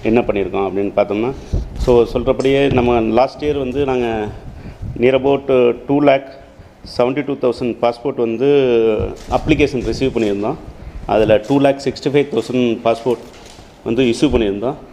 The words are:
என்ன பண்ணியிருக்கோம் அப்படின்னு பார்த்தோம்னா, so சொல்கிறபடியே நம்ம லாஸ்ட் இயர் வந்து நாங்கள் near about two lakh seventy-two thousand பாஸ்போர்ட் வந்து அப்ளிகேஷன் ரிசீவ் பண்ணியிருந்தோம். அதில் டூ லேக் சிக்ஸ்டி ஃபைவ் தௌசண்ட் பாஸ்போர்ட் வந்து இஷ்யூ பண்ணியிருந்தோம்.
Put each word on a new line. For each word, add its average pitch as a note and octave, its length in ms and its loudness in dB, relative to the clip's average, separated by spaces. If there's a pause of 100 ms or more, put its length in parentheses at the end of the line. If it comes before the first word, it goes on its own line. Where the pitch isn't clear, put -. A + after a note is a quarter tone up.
(100)
என்ன A#2 180 4
பண்ணியிருக்கோம் G2 400 -2
அப்படின்னு G2 300 -4
பார்த்தோம்னா, G#2 340 -2 (540)
so B2+ 80 4 (200)
சொல்கிறபடியே B2+ 460 0 (200)
நம்ம A#2+ 200 2 (200)
லாஸ்ட் C3+ 260 0
இயர் C#3+ 180 -2
வந்து B2+ 180 -4 (100)
நாங்கள் A2+ 360 -2 (760)
near B2+ 160 6
about C#3 260 2 (440)
two C#3+ 180 2
lakh C3+ 220 4 (680)
seventy-two C3+ 480 0
thousand B2 280 0 (120)
பாஸ்போர்ட் A#2+ 420 -2
வந்து A2+ 240 0 (880)
அப்ளிகேஷன் C#3 520 0
ரிசீவ் A#2 260 -2
பண்ணியிருந்தோம். A2 440 -2 (540)
அதில் G#2+ 200 4 (160)
டூ C#3 160 2
லேக் C#3 220 2
சிக்ஸ்டி C3 260 -4
ஃபைவ் C#3 200 2
தௌசண்ட் B2 340 0 (180)
பாஸ்போர்ட் A2+ 380 0 (640)
வந்து A#2+ 160 0 (100)
இஷ்யூ D3 220 2
பண்ணியிருந்தோம். A2 420 0 (160)